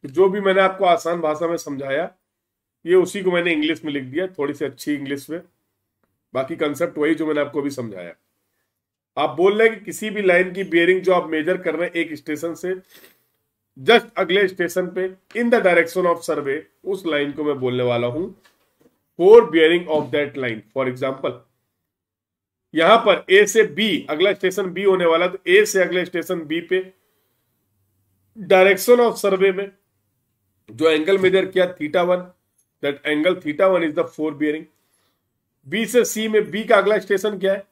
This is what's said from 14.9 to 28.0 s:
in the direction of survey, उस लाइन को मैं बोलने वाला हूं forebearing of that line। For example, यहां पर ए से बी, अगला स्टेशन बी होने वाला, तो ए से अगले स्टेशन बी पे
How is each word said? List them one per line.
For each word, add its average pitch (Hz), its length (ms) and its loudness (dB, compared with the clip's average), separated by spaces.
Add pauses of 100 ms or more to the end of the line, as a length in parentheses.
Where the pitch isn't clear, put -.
in 240 140 0
the 233 120 4
direction 175 440 2
of 170 180 0
survey, 147 340 -4 (260)
उस 185 220 -6
लाइन 143 260 -2
को 151 120 -8
मैं 147 160 -2
बोलने 127 220 -2
वाला 120 240 0
हूं 151 200 -4 (920)
forebearing 175 800 6
of 135 180 -4
that 143 240 -4
line। 117 220 -6 (160)
For 131 160 -2
example, 135 400 -6 (1400)
यहां 175 240 6
पर 208 320 2
ए 196 160 8
से 220 160 2
बी, 165 480 -2
अगला 175 220 0
स्टेशन 190 400 -4
बी 190 120 -6
होने 185 220 2
वाला, 165 200 2
तो 180 200 -6
ए 196 180 6
से 196 180 0
अगले 175 220 -2
स्टेशन 170 400 -6
बी 156 160 -6 (120)
पे 185 80 0 (1600)